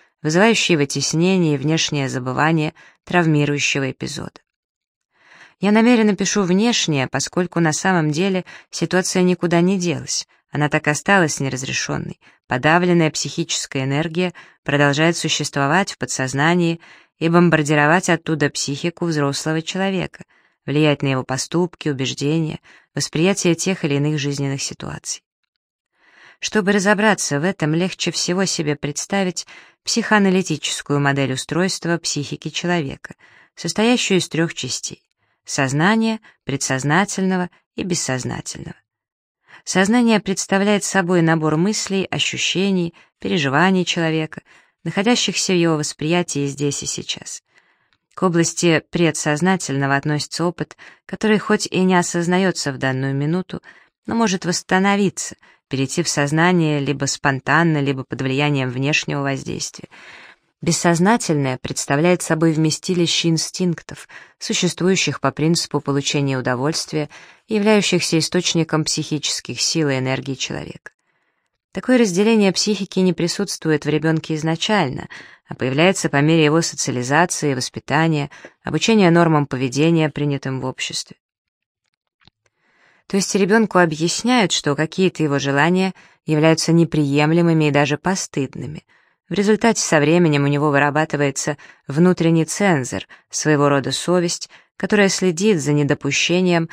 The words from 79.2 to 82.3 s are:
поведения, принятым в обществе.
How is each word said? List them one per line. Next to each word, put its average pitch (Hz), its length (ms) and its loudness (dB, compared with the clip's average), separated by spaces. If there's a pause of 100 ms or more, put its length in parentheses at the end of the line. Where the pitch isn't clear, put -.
поведения, 143 600 0
принятым 139 520 -4
в 127 40 -8
обществе. - 540 -10 (1900)